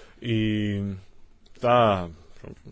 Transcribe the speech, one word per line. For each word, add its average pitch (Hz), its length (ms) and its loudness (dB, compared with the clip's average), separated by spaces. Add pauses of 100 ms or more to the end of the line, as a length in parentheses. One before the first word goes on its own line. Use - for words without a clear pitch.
(200)
Y 107 600 -2 (720)
estaba, 110 540 2 (340)
yo, - 80 -16 (220)